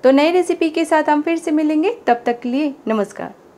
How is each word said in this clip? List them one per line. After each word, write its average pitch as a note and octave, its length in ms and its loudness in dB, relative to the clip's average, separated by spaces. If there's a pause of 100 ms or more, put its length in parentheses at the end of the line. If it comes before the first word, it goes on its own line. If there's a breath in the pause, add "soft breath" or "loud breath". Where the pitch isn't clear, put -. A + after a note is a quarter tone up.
तो B3+ 80 6
नई D4 200 4
रेसिपी F4 380 0
के D#4+ 160 -2
साथ D#4 240 0
हम D4+ 120 2
फिर E4 160 -2
से E4 140 -4
मिलेंगे, D#4 460 0 (100)
तब A#3+ 180 0
तक A#3 140 -2
के B3 100 -8
लिए C#4 240 -2 (140)
नमस्कार। G3+ 580 -6 (120)